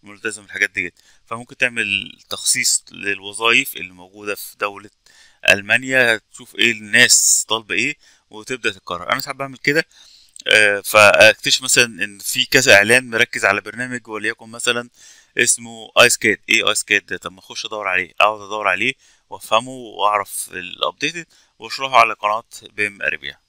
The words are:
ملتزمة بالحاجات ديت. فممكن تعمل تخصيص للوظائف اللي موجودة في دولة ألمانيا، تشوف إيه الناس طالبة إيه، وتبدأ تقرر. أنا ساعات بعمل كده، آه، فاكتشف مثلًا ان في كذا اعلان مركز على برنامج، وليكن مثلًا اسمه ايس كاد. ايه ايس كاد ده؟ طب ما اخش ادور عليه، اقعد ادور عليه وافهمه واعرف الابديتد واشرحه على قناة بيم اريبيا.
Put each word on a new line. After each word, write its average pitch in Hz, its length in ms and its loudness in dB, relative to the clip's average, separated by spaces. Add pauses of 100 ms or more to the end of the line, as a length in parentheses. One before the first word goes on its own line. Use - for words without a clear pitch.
ملتزمة 104 420 -10
بالحاجات 98 260 -6
ديت. 92 240 -10 (320)
فممكن 117 300 -14
تعمل 107 640 -6 (120)
تخصيص - 640 -4
للوظائف 101 840 -2
اللي 90 160 -18
موجودة 98 420 -12
في - 260 -16
دولة 101 300 -10 (600)
ألمانيا، 117 720 0 (120)
تشوف - 240 -20
إيه 117 160 2
الناس 110 760 2
طالبة 110 260 -4
إيه، 127 220 -4 (340)
وتبدأ 110 400 -6
تقرر. 87 420 -8
أنا 127 80 -2
ساعات 139 160 -12
بعمل 135 220 -12
كده، 151 280 -2 (600)
آه، 104 320 4
فاكتشف 107 840 6
مثلًا 127 220 2 (200)
ان 101 140 -12
في - 280 -4
كذا 131 280 6
اعلان 117 360 6
مركز 113 340 -2
على 101 160 2
برنامج، 117 480 -12
وليكن 110 400 -8
مثلًا 120 400 -4 (500)
اسمه 117 520 -4 (100)
ايس 117 180 6
كاد. 104 200 0 (100)
ايه 104 220 2
ايس 107 140 -2
كاد 101 220 0
ده؟ 92 100 -10
طب 87 160 -12
ما 95 60 -20
اخش 117 280 -14
ادور 107 220 -8
عليه، 90 320 -4
اقعد 107 200 2
ادور 101 280 -6
عليه 101 240 -2 (380)
وافهمه 113 400 -4
واعرف 104 840 -4
الابديتد 90 760 -8 (320)
واشرحه 131 380 -6
على 113 180 4
قناة 104 300 -4 (180)
بيم 101 400 -8
اريبيا. 71 360 -8 (100)